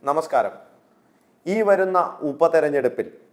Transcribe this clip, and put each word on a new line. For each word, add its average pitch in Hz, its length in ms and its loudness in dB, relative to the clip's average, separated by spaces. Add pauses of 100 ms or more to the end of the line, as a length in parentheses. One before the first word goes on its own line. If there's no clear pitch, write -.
നമസ്കാരം. 139 460 -2 (1000)
ഈ - 20 -2 (120)
വരുന്ന 190 320 2 (280)
ഉപതെരഞ്ഞെടുപ്പിൽ 147 800 0 (260)